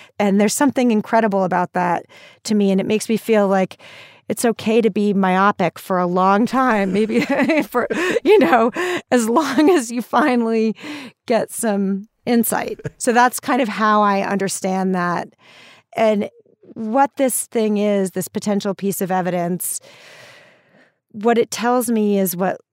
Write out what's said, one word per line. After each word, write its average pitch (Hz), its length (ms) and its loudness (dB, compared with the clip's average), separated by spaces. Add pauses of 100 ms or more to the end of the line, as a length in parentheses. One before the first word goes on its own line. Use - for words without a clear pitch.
(180)
And 202 220 2
there's 208 140 2
something 254 360 2
incredible 214 540 0
about 180 280 -2
that 175 320 -2 (400)
to 220 100 -2
me. 202 160 4
And 190 100 2
it - 60 -2
makes 214 220 -2
me 226 80 0
feel 208 320 2
like 190 320 0 (480)
it's - 160 -4
okay 226 380 0
to 220 80 2
be 208 240 0
myopic 190 640 0
for 185 200 -4
a 180 80 0
long 190 380 2
time, 220 480 0
maybe 220 280 0
<laughs> 277 420 0
for, 247 240 -4 (380)
you 403 160 6
know, 247 300 2 (400)
as 233 180 2
long 285 420 2
as 254 200 2
you 233 120 -6
finally 226 760 0 (500)
get - 240 0
some 202 580 -4 (180)
insight. - 520 0 (200)
So 240 140 -2
that's 240 280 2
kind 277 220 0
of 214 60 -2
how 214 340 2
I 196 200 2
understand 190 720 -2
that. 175 340 -4 (680)
And 214 320 0 (460)
what 240 420 0
this 262 300 0
thing 214 320 0
is, 202 320 0
this - 180 -6
potential 202 460 -4
piece 196 260 -4
of 185 100 -4
evidence, 180 720 -4 (1300)
what 226 260 0
it 226 120 0
tells 240 400 -2
me 208 280 2
is 180 180 0
what, 185 240 -2 (120)